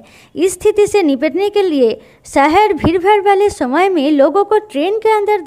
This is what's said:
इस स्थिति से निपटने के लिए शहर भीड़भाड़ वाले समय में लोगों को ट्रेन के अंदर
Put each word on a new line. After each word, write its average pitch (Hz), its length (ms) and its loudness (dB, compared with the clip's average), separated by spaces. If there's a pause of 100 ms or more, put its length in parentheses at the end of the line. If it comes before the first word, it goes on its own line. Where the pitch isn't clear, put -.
(360)
इस 370 180 -2
स्थिति 415 340 0
से 403 160 0
निपटने 294 460 -2
के 415 120 -2
लिए 285 380 0 (260)
शहर 339 480 2
भीड़भाड़ 349 480 0
वाले 403 280 2
समय 311 400 -2
में 302 220 0
लोगों 302 320 2
को 415 140 0
ट्रेन 403 400 -4
के 440 120 0
अंदर 415 380 0